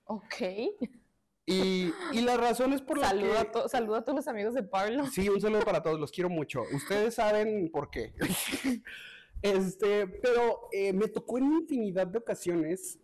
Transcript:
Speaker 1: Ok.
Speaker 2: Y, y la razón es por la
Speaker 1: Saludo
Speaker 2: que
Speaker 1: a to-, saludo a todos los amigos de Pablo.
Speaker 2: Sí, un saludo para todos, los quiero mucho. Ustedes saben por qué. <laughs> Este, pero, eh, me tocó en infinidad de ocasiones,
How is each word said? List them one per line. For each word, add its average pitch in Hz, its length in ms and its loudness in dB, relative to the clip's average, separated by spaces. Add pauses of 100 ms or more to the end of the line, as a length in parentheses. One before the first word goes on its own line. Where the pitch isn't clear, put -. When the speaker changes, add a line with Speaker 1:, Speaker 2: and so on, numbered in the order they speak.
Speaker 1:
Ok. - 300 -8 (1120)
Speaker 2:
Y, 185 460 2 (200)
y 226 80 0
la 247 160 4
razón 240 360 2
es 277 100 0
por 294 160 -2
la 254 100 2
Speaker 1:
Saludo 202 240 2
Speaker 2:
que 220 60 4
Speaker 1:
a 220 120 0
to-, 233 180 -2
saludo 226 280 0
a 233 80 -2
todos 285 120 -2
los 302 120 -4
amigos 226 260 -2
de 254 80 0
Pablo. 208 440 0
Speaker 2:
Sí, 196 220 0
un 202 120 4
saludo 208 220 2
para 175 200 2
todos, 160 160 0
los 147 140 -4
quiero 180 180 -2
mucho. 143 320 -2 (120)
Ustedes 208 400 0
saben 214 580 2
por 143 180 -4
qué. 113 280 -8
<laughs> 233 640 -2 (580)
Este, 202 640 2
pero, 240 640 2
eh, 196 220 0
me 208 160 2
tocó 226 300 -4
en 262 60 4 (100)
infinidad 214 520 0
de 196 120 -4
ocasiones, 175 840 -2